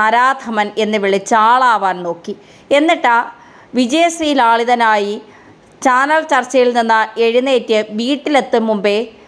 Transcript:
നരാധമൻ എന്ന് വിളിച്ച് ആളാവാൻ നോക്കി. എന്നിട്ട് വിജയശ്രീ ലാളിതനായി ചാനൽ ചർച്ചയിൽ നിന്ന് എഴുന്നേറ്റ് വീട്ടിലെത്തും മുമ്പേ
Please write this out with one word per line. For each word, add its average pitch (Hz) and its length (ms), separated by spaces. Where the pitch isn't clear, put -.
നരാധമൻ 226 680
എന്ന് 214 200
വിളിച്ച് 196 320
ആളാവാൻ 220 460
നോക്കി. 170 280
എന്നിട്ട് 311 380
വിജയശ്രീ 320 520
ലാളിതനായി 226 760
ചാനൽ 285 360
ചർച്ചയിൽ 247 460
നിന്ന് 226 220
എഴുന്നേറ്റ് 247 520
വീട്ടിലെത്തും 269 680
മുമ്പേ 208 280